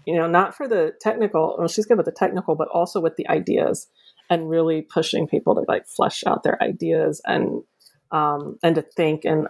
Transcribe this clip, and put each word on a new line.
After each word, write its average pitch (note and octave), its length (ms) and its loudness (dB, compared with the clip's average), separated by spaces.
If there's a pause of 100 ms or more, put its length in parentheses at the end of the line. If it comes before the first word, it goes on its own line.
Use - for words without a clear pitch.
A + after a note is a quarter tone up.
you E3 100 0
know, E3 100 2
not F#3 280 2
for C#4 140 -8
the F3 320 0
technical, G3+ 580 0
well, E3+ 100 -2
she's G#3 180 -2
good - 100 4
with F3 100 0
the - 60 -4
technical, F#3 420 -2
but - 140 -2
also F3 320 -2
with D#3+ 160 -2
the - 120 -6
ideas - 580 0 (420)
and E3 220 0
really D#3+ 320 2
pushing D#3+ 440 -2
people - 280 2
to, - 140 0
like, - 180 -2
flesh - 400 -2
out - 160 0
their - 200 0
ideas D#3+ 600 0
and, - 380 -2 (480)
um, D3 520 -2
and E3 120 4
to D#3 80 0
think D#3 420 0
in, D#3 260 0